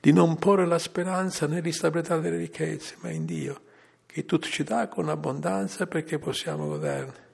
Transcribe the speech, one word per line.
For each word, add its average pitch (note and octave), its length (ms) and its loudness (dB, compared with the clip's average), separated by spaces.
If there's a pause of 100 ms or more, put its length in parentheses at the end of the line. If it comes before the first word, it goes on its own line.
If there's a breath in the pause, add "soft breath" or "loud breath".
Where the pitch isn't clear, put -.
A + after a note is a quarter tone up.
di D3 120 8
non E3+ 240 8
porre F#3+ 280 6
la E3+ 140 2
speranza F#3 680 -2
nell'instabilità E3 720 0
delle E3 200 -2
ricchezze, D#3+ 600 -6
ma - 100 -8
in D#2+ 160 -4
Dio, D#2+ 340 -6 (460 soft breath)
che - 180 -8
tutto D#3+ 220 0
ci - 160 -4
dà A3 240 0
con F3 220 -2
abbondanza D#3 800 -2
perché D#3+ 320 -4
possiamo D2+ 500 -4
goderne. C#2+ 640 -6